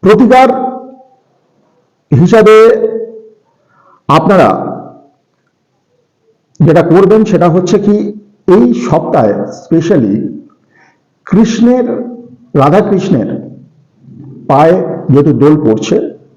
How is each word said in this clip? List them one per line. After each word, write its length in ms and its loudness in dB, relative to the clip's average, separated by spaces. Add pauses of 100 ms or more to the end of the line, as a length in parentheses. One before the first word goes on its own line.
প্রতিকার 720 2 (1400)
হিসাবে 760 4 (1200)
আপনারা 720 0 (1800)
যেটা 220 2
করবেন 440 2
সেটা 240 0
হচ্ছে 300 0
কি, 420 -4 (240)
এই 260 2
সপ্তাহে 600 -2
specially 920 -4 (1000)
কৃষ্ণের, 640 0 (680)
রাধাকৃষ্ণের 960 -2 (960)
পায়ে 360 2 (260)
যেহেতু 240 2
দোল 380 2
পড়ছে 440 -4 (220)